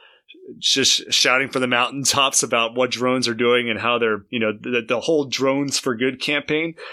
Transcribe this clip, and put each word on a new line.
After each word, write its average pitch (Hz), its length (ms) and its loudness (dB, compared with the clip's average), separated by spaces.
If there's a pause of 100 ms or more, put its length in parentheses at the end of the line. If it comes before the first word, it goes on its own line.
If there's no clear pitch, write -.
(580)
just - 520 2
shouting 131 380 2
from 131 140 -2
the 123 40 0
mountaintops 127 760 2
about 117 340 0
what 127 140 0
drones 123 360 0
are 117 60 -2
doing 120 380 2
and 104 100 -4
how 117 180 0
they're, 107 300 0
you 127 100 -4
know, 110 140 0
the, 120 340 -4
the 120 140 0
whole 151 240 2
Drones 135 540 -2
for 123 180 -2
Good 131 240 -2
campaign, 151 540 -2 (180)